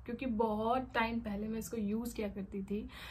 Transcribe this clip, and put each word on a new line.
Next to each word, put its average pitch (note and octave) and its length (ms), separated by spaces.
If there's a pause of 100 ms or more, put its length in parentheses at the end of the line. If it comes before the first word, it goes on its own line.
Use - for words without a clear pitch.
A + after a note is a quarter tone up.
क्योंकि A#3+ 200
बहुत A3+ 680
time A#3 260
पहले G#3+ 280
मैं A3 120
इसको A3+ 180
यूज़ A3 380
किया G#3+ 140
करती G3 340
थी, G#3 240 (240)